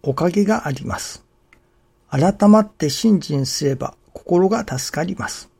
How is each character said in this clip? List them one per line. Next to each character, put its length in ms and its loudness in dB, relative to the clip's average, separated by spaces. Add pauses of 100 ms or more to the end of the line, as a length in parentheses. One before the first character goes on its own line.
お 100 -2
か 160 0
げ 160 2
が 240 0
あ 20 -4
り 140 -8
ま 140 -6
す。 260 -14 (840)
改 360 2
ま 120 8
っ 100 2
て 220 -4
信 320 2
心 240 -2
す 180 -6
れ 100 0
ば 220 -8 (160)
心 380 2
が 180 -2
助 260 -8
か 80 -2
り 140 -4
ま 120 -8
す。 200 -14 (120)